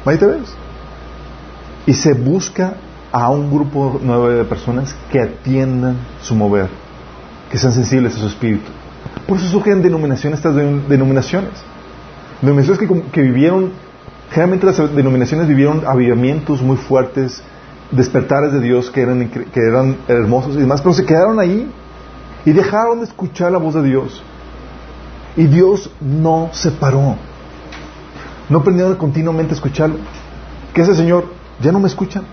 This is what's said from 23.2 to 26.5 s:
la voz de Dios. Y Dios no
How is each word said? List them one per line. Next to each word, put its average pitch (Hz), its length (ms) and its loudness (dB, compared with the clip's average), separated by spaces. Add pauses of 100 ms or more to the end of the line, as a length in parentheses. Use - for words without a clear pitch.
la 185 60 2
voz 160 160 -2
de 160 80 2
Dios. 135 400 0 (1120)
Y 160 80 4
Dios 185 460 4 (100)
no 160 520 0